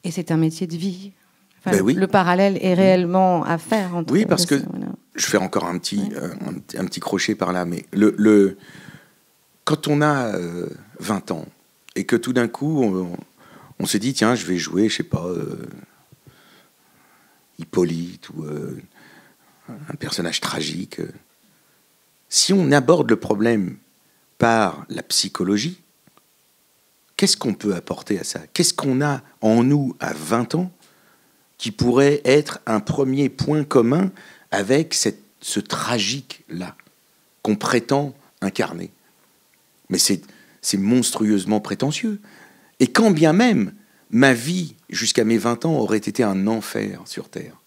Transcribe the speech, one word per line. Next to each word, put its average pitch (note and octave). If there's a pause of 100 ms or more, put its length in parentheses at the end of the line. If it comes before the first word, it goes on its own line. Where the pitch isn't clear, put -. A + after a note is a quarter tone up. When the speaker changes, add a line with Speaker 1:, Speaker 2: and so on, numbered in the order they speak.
Speaker 1:
Et F3+
c'est E3+
un E3
métier D#3+
de E3
vie. F#3+ (480)
Enfin, -
Speaker 2:
Ben G2
oui. G#2
Speaker 1:
le F#3+
parallèle F#3+
est F#3
réellement F#3
à E3+
faire F#3
entre E3
Speaker 2:
Oui, G#3
parce F3+
que D3
Speaker 1:
voilà. - (220)
Speaker 2:
je -
fais -
encore F#2
un F2
petit, G2+
Speaker 1:
Ouais. -
Speaker 2:
euh, - (120)
un, -
un F#2+
petit F2+
crochet G2+
par F2+
là, F2+
mais E2+
le, G#2
le, G#2 (1080)
quand -
on D3
a, C3+
euh, F2 (300)
vingt G2+
ans D#2+ (500)
et G2
que B2
tout A#2
d'un B2
coup, D3
on, F#2 (600)
on -
se G#2
dit, « A#2+
Tiens, A2+
je G2
vais F2+
jouer, E2+
je G2+
sais -
pas, -
euh, E2+ (1900)
Hippolyte E2+
ou, D#2
euh, D2 (880)
un D3
personnage -
tragique. » - (1300)
Si -
on F3
aborde C#3+
le A2
problème G#2+ (640)
par G#2
la -
psychologie, G#2 (1400)
qu'est-ce F#3+
qu'on A2+
peut G2
apporter -
à E2+
ça ? - (140)
Qu'est-ce -
qu'on C3+
a C#3+ (200)
en A2+
nous C#3
à A2+
vingt F#2
ans F3+ (840)
qui -
pourrait C#3
être D3
un A2
premier C3+
point D3
commun C#3+ (400)
avec B2+
cette, - (200)
ce -
tragique-là G#2 (640)
qu'on G#2+
prétend C3+ (260)
incarner ? F2+ (1000)
Mais F#2
c'est, F2+ (400)
c'est -
monstrueusement G#2+
prétentieux. D#3 (580)
Et B2+
quand G#3+
bien D#3+
même F#3 (380)
ma C3
vie C#3 (140)
jusqu'à A#2
mes A2+
vingt A#2
ans E3
aurait A2
été G#2
un G2
enfer G#2
sur -
Terre -